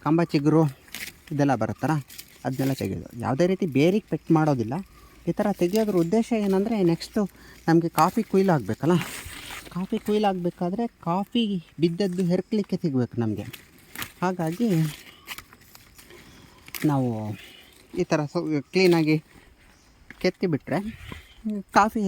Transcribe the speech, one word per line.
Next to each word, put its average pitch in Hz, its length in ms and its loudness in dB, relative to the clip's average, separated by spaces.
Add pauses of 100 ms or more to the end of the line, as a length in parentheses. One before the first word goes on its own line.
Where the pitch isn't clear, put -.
ಕಂಬ 165 160 2 (120)
ಚಿಗುರು 156 300 4 (720)
ಇದೆಲ್ಲ 139 280 2
ಬರುತ್ತಲ್ಲ, 110 320 0 (500)
ಅದನ್ನೆಲ್ಲ 135 380 0
ತೆಗೆಯೋದು. 92 260 -6 (160)
ಯಾವುದೇ 135 280 2
ರೀತಿ 185 160 -2 (100)
ಬೇರಿಗೆ 185 340 2
ಪೆಟ್ಟು - 260 -4
ಮಾಡೋದಿಲ್ಲ. 135 360 0 (540)
ಈ 170 100 -2
ಥರ 208 80 0 (160)
ತೆಗೆಯೋದ್ರ 202 420 0
ಉದ್ದೇಶ 214 240 0 (180)
ಏನಂದರೆ 196 300 0 (160)
ನೆಕ್ಸ್ಟು - 300 -4 (460)
ನಮಗೆ 165 220 4 (100)
ಕಾಫಿ 190 320 2
ಕೊಯ್ಲು 190 240 4
ಆಗಬೇಕಲ್ಲ, 123 400 0 (800)
ಕಾಫಿ 190 300 -6
ಕೊಯ್ಲು 214 240 2
ಆಗಬೇಕಾದ್ರೆ 185 560 -2 (220)
ಕಾಫಿ 190 360 -2 (400)
ಬಿದ್ದದ್ದು 180 480 0
ಹೆರ್ಕ್ಲಿಕ್ಕೆ 190 520 -2
ಸಿಗಬೇಕು 131 400 0
ನಮಗೆ. 104 220 -2 (800)
ಹಾಗಾಗಿ 180 460 -2 (2250)
ನಾವು 131 180 0 (920)
ಈ 180 100 0
ಥರ 156 100 2 (120)
ಸ್ವ-, 156 300 -4 (100)
ಕ್ಲೀನಾಗಿ 170 440 4 (1080)
ಕೆತ್ತಿ 185 320 -2
ಬಿಟ್ಟರೆ - 240 -4 (1000)
ಕಾಫಿ 214 320 4